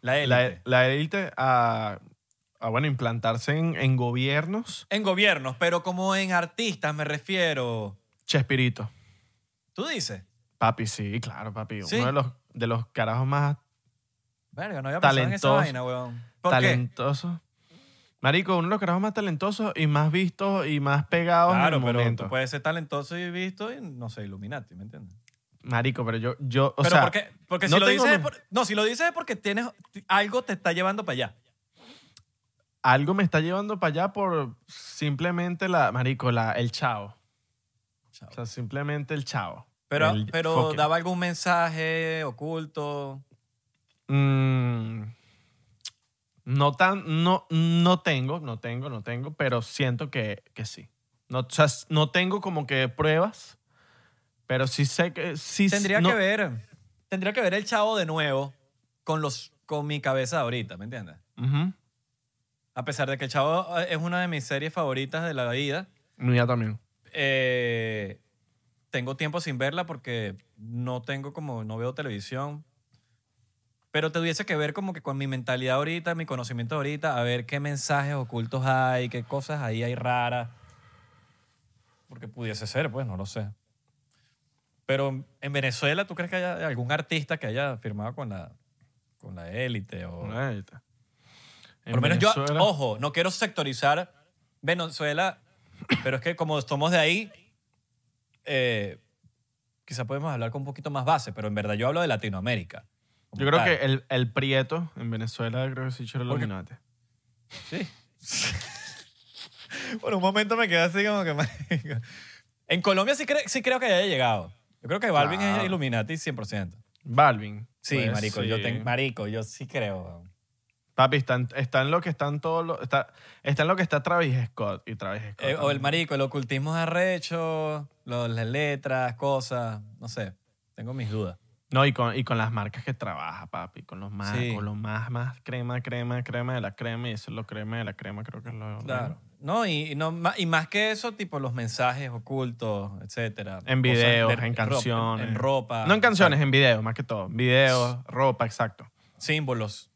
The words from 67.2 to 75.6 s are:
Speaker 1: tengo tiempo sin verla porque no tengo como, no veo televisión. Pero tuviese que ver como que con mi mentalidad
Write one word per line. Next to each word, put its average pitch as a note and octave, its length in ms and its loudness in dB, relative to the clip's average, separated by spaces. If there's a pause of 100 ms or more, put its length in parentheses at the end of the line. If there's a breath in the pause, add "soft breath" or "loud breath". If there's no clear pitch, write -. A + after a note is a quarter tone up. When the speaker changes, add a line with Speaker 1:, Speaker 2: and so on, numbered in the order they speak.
Speaker 1:
tengo C3 260 -4
tiempo D#3 240 -4
sin D#3 180 -6
verla D3 280 -2
porque A#2 500 -6 (200)
no B2 460 -6
tengo C#3 300 -8
como, C3+ 320 -8
no A2 140 -8
veo B2 160 -4
televisión. C#3 720 -8 (1300)
Pero D3+ 200 0
tuviese E3 360 -2
que F3 100 -2
ver D3+ 160 -2
como F#3+ 220 -6
que D#3+ 80 -16
con C3+ 160 -6
mi C#3 80 -4
mentalidad B2+ 500 -2